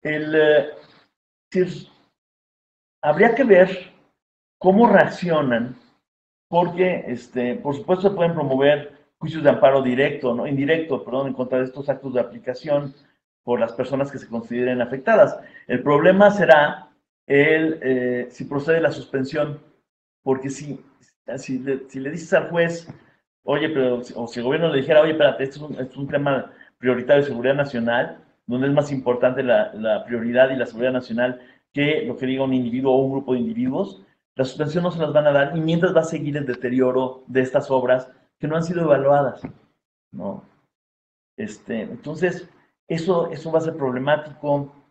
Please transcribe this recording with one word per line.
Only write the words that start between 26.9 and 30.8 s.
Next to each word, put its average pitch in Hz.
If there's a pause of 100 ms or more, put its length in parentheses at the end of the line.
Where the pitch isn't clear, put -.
de 143
seguridad 123
nacional, 127 (260)
donde 127
es 143
más 143
importante 127
la, 110
la 107
prioridad 120
y 135
la 120
seguridad 120